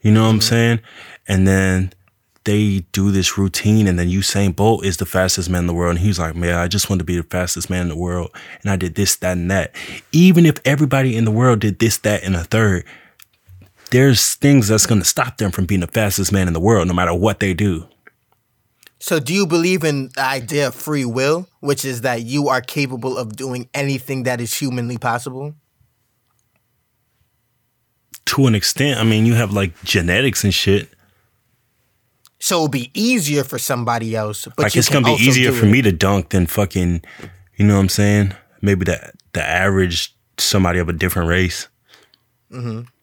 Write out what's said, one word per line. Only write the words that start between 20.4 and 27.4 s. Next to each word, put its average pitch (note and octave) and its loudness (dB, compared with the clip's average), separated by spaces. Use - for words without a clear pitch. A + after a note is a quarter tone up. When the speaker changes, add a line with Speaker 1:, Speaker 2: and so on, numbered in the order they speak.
Speaker 2:
of B2 -6
free D3 -4
will, C#3 -2
which C#3 -4
is B2 -6
that A#2+ -2
you C#3 -2
are B2+ 0
capable C3 -6
of A2 -8
doing B2 -10
anything C#3 -6
that B2 -2
is A#2 -6
humanly B2 -6
possible? B2+ -6